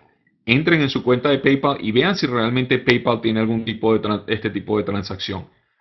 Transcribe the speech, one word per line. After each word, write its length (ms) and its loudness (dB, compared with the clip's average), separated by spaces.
entren 360 4
en 100 0
su 140 -4
cuenta 240 2
de 100 2
PayPal 420 2
y 120 -4
vean 240 2
si 100 -2
realmente 520 0
PayPal 420 0
tiene 180 0
algún 260 0
tipo 300 0
de 80 0
tran-, 240 -4
este 240 -2
tipo 280 -4
de 60 -2
transacción. 640 -6